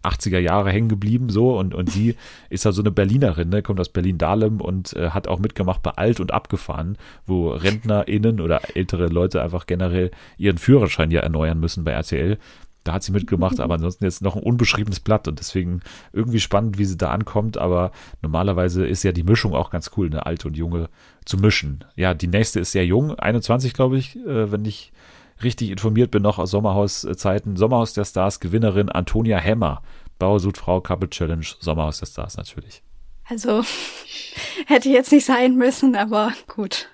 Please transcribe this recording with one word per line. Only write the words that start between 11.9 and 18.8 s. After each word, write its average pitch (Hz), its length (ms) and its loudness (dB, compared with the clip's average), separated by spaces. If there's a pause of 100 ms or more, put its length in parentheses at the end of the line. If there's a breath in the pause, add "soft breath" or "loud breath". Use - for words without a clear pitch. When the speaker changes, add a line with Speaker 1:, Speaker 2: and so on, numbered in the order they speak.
Speaker 1:
R 64 120 -2
T - 140 -4
L. 92 200 0 (440 soft breath)
Da 82 120 -4
hat - 80 -4
sie 95 100 -4
mitgemacht, 92 480 0
Speaker 2:
<laughs> - 0 -
Speaker 1:
aber 85 140 0
ansonsten 85 300 -2
jetzt 92 180 -2
noch 95 140 -2
ein - 60 -4
unbeschriebenes 107 580 0
Blatt 107 280 2
und 73 100 -6
deswegen 90 420 -4 (340 loud breath)
irgendwie 113 260 2
spannend, 101 380 0
wie 101 80 2
sie 95 100 -2
da 80 140 -2
ankommt, 107 480 -2
aber 90 340 0 (300 loud breath)
normalerweise 90 640 0